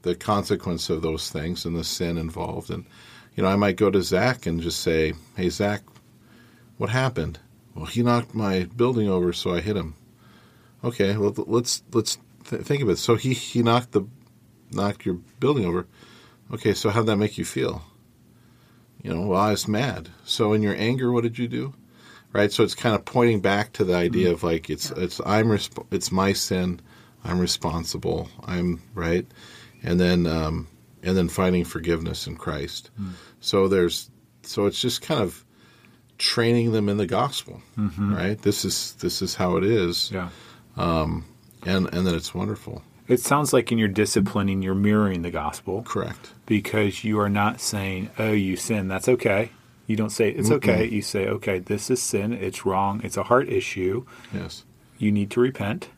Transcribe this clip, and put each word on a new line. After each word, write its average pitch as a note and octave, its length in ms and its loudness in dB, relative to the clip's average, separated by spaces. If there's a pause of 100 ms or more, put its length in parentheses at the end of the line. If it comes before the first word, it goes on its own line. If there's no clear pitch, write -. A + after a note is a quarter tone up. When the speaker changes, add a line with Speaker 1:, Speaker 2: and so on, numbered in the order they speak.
Speaker 1:
the F2 120 0
consequence F#2+ 720 -2
of E2 140 -2
those D#2+ 280 -4
things E2 360 -6
and E2+ 100 -4
the E2 80 -4
sin E2+ 320 -4
involved. E2 540 -6
And, E2+ 160 -8 (500)
you G#2 60 0
know, F#2+ 80 4
I G2 60 4
might G2+ 200 2
go G2+ 140 6
to F#2+ 120 4
Zach G2 440 0
and E2+ 140 -2
just E2 200 -4
say, D#2+ 320 2 (240)
"Hey, F2+ 120 0
Zach, G#2 340 -2 (920)
what G#2+ 140 -4
happened?" A#2 480 -2 (340)
"Well, D#2 140 -12
he A#2+ 160 0
knocked A#2+ 320 2
my G2 300 0 (120)
building A#2+ 320 2
over, F2+ 240 2
so - 220 -2
I F#2 60 0
hit G#2 160 -2
him." D#2+ 180 -6 (880)
"Okay, G#2 340 0
well, G#2 140 2
th-, - 160 -6
let's, A#2+ 460 -2
let's - 260 0 (320)
th-, - 120 -6
think C#3+ 200 -2
of A2 60 2
it. F2 100 4
So - 160 2
he, C3 200 0
he - 280 -2
knocked A#2+ 300 2
the, G2 100 2 (680)
knocked G2+ 340 -4
your F#2 80 -2 (240)
building C3 280 2
over. F2 200 -2 (640)
Okay, A2 220 0
so G#2 160 0
how'd A2 160 2
that G#2+ 100 2
make G#2 220 0
you F2 60 -4
feel?" - 380 -4 (1200)
You F#2+ 120 -6
know, F2+ 140 -2
"Well, F#2 120 2
I G#2+ 120 4
was G2+ 160 -2
mad." G#2+ 400 -2 (160)
"So G#2+ 280 2
in G#2+ 100 4
your G2+ 140 2
anger, B2 360 0
what A#2+ 100 2
did A#2 160 -2
you A#2+ 100 -2
do?" B2+ 260 -6 (580)
Right? G#2 200 4
So A#2 120 2
it's G2 100 0
kind A2+ 200 0
of - 100 -2
pointing A#2+ 360 4
back G2+ 340 2
to G#2+ 100 0
the F2+ 100 2
idea F2 340 4
Speaker 2:
Mm. E2+ 40 4
Speaker 1:
of, E2 100 -2
like, E2 260 0
it's, - 260 -6
Speaker 3:
Yeah. F2 100 -4
Speaker 1:
it's, - 200 -6
I'm A2 220 2
resp-, - 440 -2
it's E2+ 220 -4
my F#2+ 220 2
sin. F#2 440 -2 (460)
I'm F2 140 -2
responsible. E2+ 880 -2 (160)
I'm, F2 380 -2 (120)
right? E2+ 320 0 (560)
And F2 160 0
then, F2 280 4
um, D#2+ 400 -2 (360)
and F#2+ 140 0
then F2 140 2
finding F#2 340 2
forgiveness E2 640 -4
in D2+ 100 -10
Christ. - 540 -8 (100)
Speaker 2:
Mm. F#2 120 -8 (280)
Speaker 1:
So G2 260 2
there's, F#2 440 2 (320)
so G2+ 240 -2
it's G2 140 0
just B2 200 -2
kind C#3+ 220 -2
of - 200 -6 (760)
training A#2 540 2
them G#2+ 180 2
in G2+ 80 0
the G2+ 80 2
gospel, - 560 -4 (160)
Speaker 2:
Mm-hmm. G2+ 360 0
Speaker 1:
right? F#2+ 280 -2
This G2+ 220 0
is, - 360 -4
this F2+ 220 -2
is F#2 140 -4
how F2+ 200 2
it F2+ 80 2
is. F#2+ 480 2
Speaker 2:
Yeah. F2+ 160 -6 (480)
Speaker 1:
Um, E2 480 0 (400)
and, F#2 300 2
and F#2 120 0
then F2 80 2
it's E2 200 -6
wonderful. G2+ 480 -6 (240)
Speaker 2:
It B2+ 140 4
sounds C#3+ 340 2
like A#2+ 180 4
in A#2 60 2
your G#2+ 100 4
disciplining, G2 720 2
you're F#2+ 140 0
mirroring G2+ 480 4
the E2+ 80 -4
gospel. E2 520 -6
Speaker 1:
Correct. - 480 -6 (140)
Speaker 2:
Because G2+ 600 0
you G#2+ 160 2
are G2+ 100 2
not G#2 280 2
saying, F#2+ 600 -4
"Oh, A2 140 0
you F#2+ 240 2
sin, G#2 320 -2
that's F#2+ 200 -2
okay." A#2 420 4 (360)
You A2 100 0
don't G#2+ 140 0
say, A2 180 2
"It's G#2 220 0
Speaker 1:
Mm-mm. D3 60 6
Speaker 2:
okay." G2 300 2
You A2 140 0
say, G2 260 -2
"Okay, G#2 320 -2
this G2+ 300 -4
is B2+ 140 0
sin. G#2+ 320 -2
It's F#2+ 320 -6
wrong. G2 360 0
It's G2 140 -8
a G2 60 -2
heart C3 260 4
issue. F#2+ 560 -2 (300)
Speaker 1:
Yes. F#2 300 -8 (340)
Speaker 2:
You G#2+ 120 2
need G2+ 200 0
to A#2+ 100 0
repent." B2 580 0